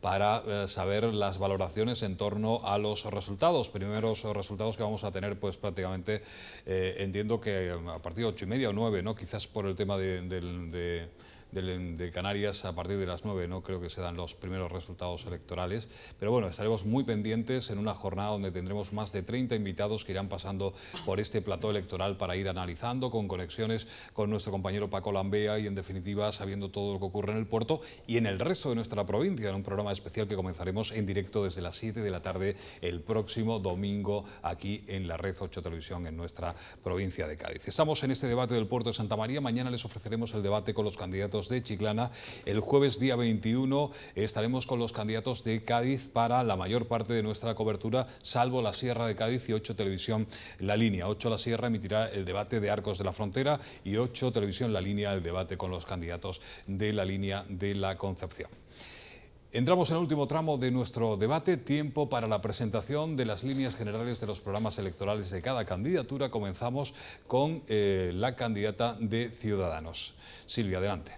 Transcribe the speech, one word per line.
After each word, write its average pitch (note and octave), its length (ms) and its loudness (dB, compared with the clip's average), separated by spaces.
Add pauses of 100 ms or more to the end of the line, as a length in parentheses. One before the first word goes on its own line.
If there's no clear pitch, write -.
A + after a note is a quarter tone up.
para, G2+ 440 4
eh, G2+ 220 0
saber G2 380 2
las G2+ 340 0
valoraciones G2 640 0
en G2 120 -2
torno G#2+ 480 0
a G2+ 140 2
los G#2+ 280 0
resultados, G#2 640 2
primeros G#2+ 520 0
resultados G#2 560 -2
que A#2 60 -2
vamos G#2 200 -2
a G2+ 80 -2
tener, G2 280 -2
pues, G2+ 180 -2
prácticamente, F#2+ 640 -2 (460)
eh, F#2 320 0
entiendo G#2 420 0
que F#2 300 0
a E2+ 260 -6
partir F2 280 -4
de A2 40 4
ocho G2 160 -6
y F#2 40 -4
media B2 200 2
o G2 40 0
nueve, G#2+ 280 2
¿no? G#2+ 140 -2
Quizás G2+ 320 -8
por G#2 180 -4
el F#2+ 100 0
tema G2+ 220 0
de, F#2 240 0
del, F2 500 -4
de, F2 380 -4 (420)
del, F2+ 460 -4
de F2 140 -4
Canarias, G2+ 520 -2
a F#2 100 -4
partir F2+ 240 -2
de F#2+ 80 0
las F2 200 -6
nueve, F#2 220 -2
¿no? F#2 140 -6
Creo F#2 200 -6
que F2 80 -6
se - 100 -10
dan F2 160 -4
los F2 200 -6
primeros F#2 360 -4
resultados F2+ 540 -6
electorales. F2+ 640 -4 (280)
Pero G2+ 140 0
bueno, A#2 160 4
estaremos G#2 380 0
muy A#2+ 180 4
pendientes A2+ 680 0
en G2 60 -2
una G#2 160 0
jornada F#2+ 360 -2
donde G2 220 0
tendremos F#2+ 420 -4
más G#2 180 -4
de G2 100 -2
treinta A#2+ 340 0
invitados G#2 500 0
que G2 80 -4
irán F#2+ 160 -2
pasando G2 440 -2 (320)
por F#2+ 140 2
este G#2+ 220 0
plató G2 280 -2
electoral F#2+ 460 0
para F#2 220 -2
ir G2 100 0
analizando A2+ 640 -2
con G#2+ 160 0
conexiones G#2+ 600 -2 (260)
con G#2 160 0
nuestro G#2 240 0
compañero G2 360 4
Paco G2 220 2
Lambea G#2 480 6
y, G#2 80 2
en G2 80 2
definitiva, G2 560 0
sabiendo G2 400 -2
todo G2+ 220 0
lo F#2+ 60 0
que G2 80 0
ocurre G2+ 260 0
en A2 60 2
el G#2+ 80 0
puerto A2+ 340 2 (260)
y A2+ 80 0
en A2+ 120 6
el F#2+ 120 2
resto D#3 300 0
de A#2+ 60 2
nuestra A2+ 300 0
provincia, A2 440 2
en F#2+ 60 0
un G2 80 -2
programa G2+ 280 0
especial G2+ 380 -2
que G#2 80 0
comenzaremos F#2+ 560 -2
en A2 120 0
directo G2 380 0
desde F#2 180 -2
las F2 140 -4
siete A2+ 240 -4
de G#2 120 0
la F2 100 -4
tarde F#2+ 340 0 (240)
el F2 220 -2
próximo A2 580 0
domingo G2+ 640 0 (180)
aquí G2 460 -4
en F#2+ 180 -4
la E2 120 -4
Red F#2 240 -2
ocho F2+ 200 -6
Televisión, E2+ 460 -6
en D#2+ 80 -8
nuestra E2+ 400 -6 (260)
provincia F#2 460 -2
de D2+ 80 -6
Cádiz. - 320 -8
Estamos D3+ 360 4
en C3+ 80 2
este C3 160 0
debate B2 260 2
del A2 140 4
puerto A#2 220 0
de A2 60 -2
Santa A2 220 0
María. B2 240 0
Mañana B2+ 280 0
les A#2+ 140 -2
ofreceremos A2+ 500 -4
el G#2 100 0
debate G#2 300 2
con G#2 120 2
los G2 100 -2
candidatos G2 460 -2
de B2 220 0
Chiclana. G#2+ 480 0 (340)
El G#2+ 140 4
jueves C#3 400 6
día B2+ 160 4
veintiuno A#2+ 760 4 (240)
estaremos A#2 540 0
con B2+ 100 0
los A#2 160 0
candidatos A2 500 -2
de A2+ 200 2
Cádiz B2 440 2
para A#2+ 360 4
la A#2 120 4
mayor A2+ 320 0
parte A2+ 260 0
de A2+ 100 4
nuestra G#2+ 320 -2
cobertura, A2 500 2 (160)
salvo B2+ 400 4
la G#2+ 120 2
Sierra A#2 340 0
de G#2+ 80 2
Cádiz A#2+ 340 0
y A2+ 40 4
Ocho G#2+ 220 -2
Televisión G#2+ 520 0 (320)
La G#2 180 2
Línea. G2 300 4
Ocho A2 240 0
La A2 80 0
Sierra A#2 300 0
emitirá G#2+ 420 2
el G2 140 -2
debate G2+ 340 0
de G2+ 100 2
Arcos G#2 300 0
de G2+ 60 0
la F#2 60 2
Frontera C3 480 0 (240)
y G2+ 140 0
Ocho B2 340 2
Televisión G#2 400 2
La F#2+ 100 2
Línea G2+ 320 0
el F#2+ 100 0
debate F2+ 340 -2
con F#2 140 -2
los F2 160 -6
candidatos F2 540 -6 (260)
de G2+ 260 0
la G2+ 120 2
línea G2 440 0
de G2+ 240 -2
la F#2+ 240 0
Concepción. - 540 -6 (1000)
Entramos D#3+ 380 6
en E3 60 4
el E3+ 80 4
último D3 240 2
tramo D#3 320 2
de B2+ 100 4
nuestro A#2 480 2
debate, C#3 400 4
tiempo D3 500 0
para A2+ 200 2
la A2 120 4
presentación C3+ 760 0
de C3 80 2
las G#2+ 180 -2
líneas C3 320 0
generales A2+ 460 -2
de A2 60 -2
los G2+ 140 -4
programas G#2 360 -2
electorales G2 540 -2
de F#2 100 -2
cada A#2+ 240 0
candidatura. C#3 640 0
Comenzamos A#2+ 640 -2 (320)
con, D3+ 420 2
eh, G2 460 4
la A#2 220 0
candidata A2 640 0
de A2+ 300 0
Ciudadanos. F2+ 840 -2 (320)
Silvia, G2 320 0
adelante. F#2 400 -2